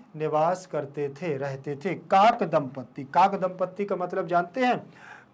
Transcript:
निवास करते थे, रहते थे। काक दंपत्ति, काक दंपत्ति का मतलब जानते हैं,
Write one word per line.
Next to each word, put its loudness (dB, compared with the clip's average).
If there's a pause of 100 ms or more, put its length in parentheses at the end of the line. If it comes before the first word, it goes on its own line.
(160)
निवास 0
करते -6
थे, -6
रहते -8
थे। -6
काक 4
दंपत्ति, -4
काक 4
दंपत्ति -4
का -2
मतलब -4
जानते 0
हैं, 2 (560)